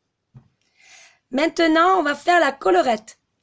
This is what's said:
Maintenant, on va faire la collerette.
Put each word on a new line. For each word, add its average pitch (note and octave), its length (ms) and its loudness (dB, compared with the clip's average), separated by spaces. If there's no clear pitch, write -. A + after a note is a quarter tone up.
Maintenant, E4 720 0
on - 20 -4
va C#4+ 140 -4
faire F4 240 0
la C#4+ 100 0
collerette. C#4+ 680 -2